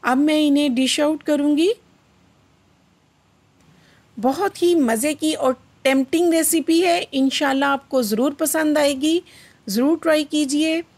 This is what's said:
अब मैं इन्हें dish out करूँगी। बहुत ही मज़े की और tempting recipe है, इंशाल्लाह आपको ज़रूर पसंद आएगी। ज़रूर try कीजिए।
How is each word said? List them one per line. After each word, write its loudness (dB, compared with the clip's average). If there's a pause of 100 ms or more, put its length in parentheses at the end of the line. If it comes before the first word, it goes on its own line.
अब 0
मैं 2
इन्हें 2
dish -2
out -2
करूँगी। 0 (2500)
बहुत -2
ही 4
मज़े 0
की -2
और -2 (300)
tempting 2
recipe 0
है, 2
इंशाल्लाह -2
आपको -2
ज़रूर -2
पसंद -2
आएगी। 0 (460)
ज़रूर 0
try 0
कीजिए। -2 (160)